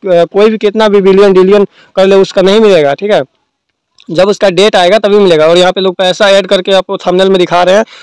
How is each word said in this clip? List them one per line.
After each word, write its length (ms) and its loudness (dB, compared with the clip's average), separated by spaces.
कोई 440 0
भी 80 -4
कितना 320 -2
भी 120 0
billion, 320 2
डिलियन 340 2
कर 100 0
ले, 100 2
उसका 260 0
नहीं 180 2
मिलेगा, 340 2
ठीक 180 -6
है। 120 -2
जब 160 0
उसका 220 -2
date 260 0
आएगा 240 2
तभी 200 0
मिलेगा। 280 2
और 100 2
यहाँ 140 0
पे 100 -6
लोग 140 -4
पैसा 340 -2
ऐड 180 0
करके 240 -2
आपको 260 -2
thumbnail 320 -2
में 80 0
दिखा 260 0
रहे 120 0
हैं। 80 0